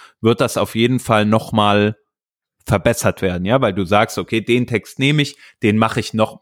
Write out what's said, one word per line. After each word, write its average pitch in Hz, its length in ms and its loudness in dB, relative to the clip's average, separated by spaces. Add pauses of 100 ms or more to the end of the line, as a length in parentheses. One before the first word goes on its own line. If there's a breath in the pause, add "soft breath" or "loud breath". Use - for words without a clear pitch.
(220 loud breath)
wird 117 180 4
das 123 160 -2
auf - 180 -2
jeden 120 260 2
Fall 107 260 0
noch 110 260 -2
mal 104 440 2 (680)
verbessert 107 540 0
werden, 90 240 -2
ja, 120 160 2
weil 107 140 0
du 98 100 -2
sagst, 104 320 0
„Okay, 107 240 -4
den 120 260 0
Text - 320 -6
nehme 143 220 2
ich, 139 160 -4 (260 loud breath)
den 107 140 2
mache 113 240 0
ich - 140 -6
noch, 110 280 -2